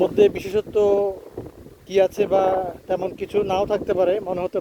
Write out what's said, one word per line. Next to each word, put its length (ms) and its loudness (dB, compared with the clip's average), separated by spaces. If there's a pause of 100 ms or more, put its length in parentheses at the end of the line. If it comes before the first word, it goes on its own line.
মধ্যে 240 4 (120)
বিশেষত্ব 400 -4 (1120)
কী 80 -12 (120)
আছে 160 -2 (100)
বা 120 4 (440)
তেমন 220 -2 (100)
কিছু 180 -2 (120)
নাও 220 0
থাকতে 260 -2
পারে, 160 2 (140)
মনে 160 -4
হতে 160 -4